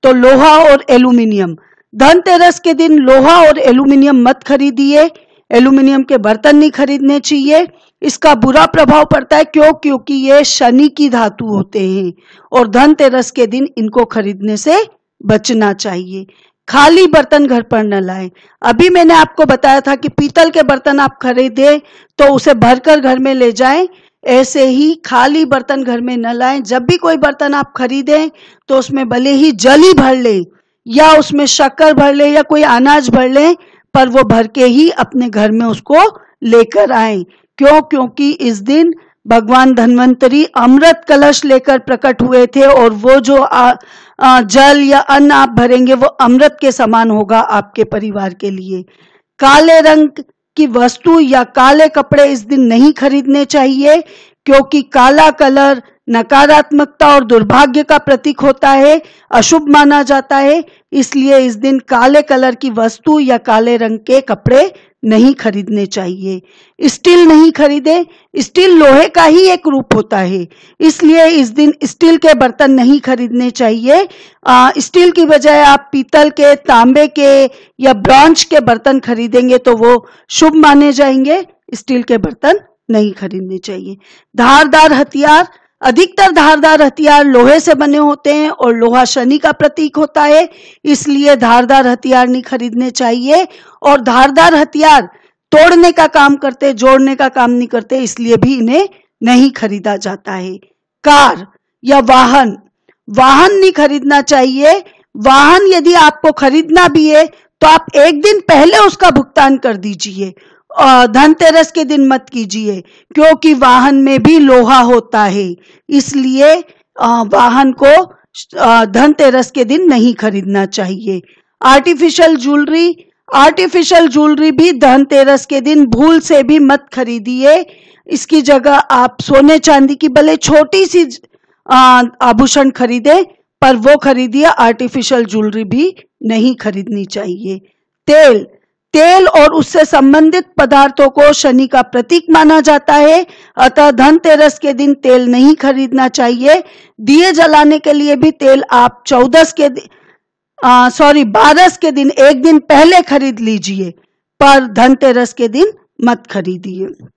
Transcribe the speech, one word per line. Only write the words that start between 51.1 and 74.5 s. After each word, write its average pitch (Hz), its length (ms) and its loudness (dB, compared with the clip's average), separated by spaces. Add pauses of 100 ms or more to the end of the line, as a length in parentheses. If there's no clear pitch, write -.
या 262 240 0
काले 269 440 2
कपड़े 285 380 0
इस 277 140 -4
दिन 254 220 -4
नहीं 240 300 2
खरीदने 277 520 -2
चाहिए, 277 560 0 (460)
क्योंकि 269 360 0
काला 294 480 2
कलर 277 520 0 (280)
नकारात्मकता 285 1040 0
और 277 100 2
दुर्भाग्य 247 580 0
का 294 160 0
प्रतीक 277 420 -4
होता 277 300 0
है, 277 300 2 (300)
अशुभ 294 380 0
माना 285 340 2
जाता 269 340 -2
है। 285 280 0 (280)
इसलिए 269 460 0
इस 254 180 -2
दिन 269 220 -2
काले 262 440 0
कलर 262 320 -2
की 254 160 -8
वस्तु 226 480 -4
या 254 200 -2
काले 233 380 -2
रंग 220 220 -6
के 254 220 0
कपड़े 262 520 -2 (320)
नहीं 226 300 2
खरीदने 202 520 -6
चाहिए। 185 560 -10 (460)
स्टील 349 380 2
नहीं 320 260 4
खरीदे, 294 520 -2 (340)
स्टील 359 380 0
लोहे 294 320 4
का 339 160 0
ही 320 180 2
एक 359 260 0
रूप 269 260 -4
होता 214 240 -4
है, 185 280 -6 (340)
इसलिए 320 460 2
इस 302 220 0
दिन 294 240 0 (120)
स्टील 330 320 0
के 311 180 2
बर्तन 262 360 0
नहीं 262 300 2
खरीदने 247 500 -4
चाहिए। 247 580 -2 (380)
आ, 254 320 4